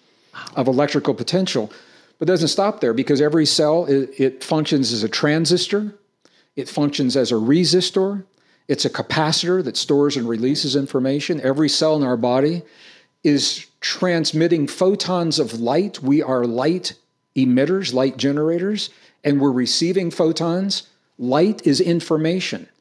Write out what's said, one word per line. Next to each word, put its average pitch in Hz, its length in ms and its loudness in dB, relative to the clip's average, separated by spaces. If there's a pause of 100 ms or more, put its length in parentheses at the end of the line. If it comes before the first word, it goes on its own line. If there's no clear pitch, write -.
(560)
of 127 120 0
electrical 143 440 0
potential." 135 580 -2 (480)
But 160 100 -2
it 185 40 4
doesn't 165 160 2
stop 208 320 -2
there, 117 140 2
because 135 260 2
every 151 240 4
cell, 156 420 2
it, 139 320 0
it 131 240 0
functions 151 480 0
as 110 140 -2
a 110 40 -2
transistor. 175 880 0 (600)
It 131 120 -8
functions 143 480 0
as 123 140 2
a 123 40 2
resistor. 180 880 0 (420)
It's 143 200 -2
a 123 40 0
capacitor 170 720 -2
that 127 120 -6
stores 143 400 2
and 120 100 -2
releases 123 480 -2
information. 139 680 -2
Every 139 260 2
cell 156 280 2
in 147 60 0
our 127 140 0
body 135 460 2 (600)
is - 440 0 (160)
transmitting 165 840 0
photons 180 720 0
of 117 220 -4
light. 151 420 -2
We 143 200 2
are 127 240 0
light 139 480 -2 (420)
emitters, 135 560 2
light 131 240 0
generators, 160 720 -2 (340)
and 143 160 2
we're 139 140 4
receiving 165 580 0
photons. 170 760 -2 (340)
Light 156 480 0
is 143 120 4
information. 170 880 -2 (140)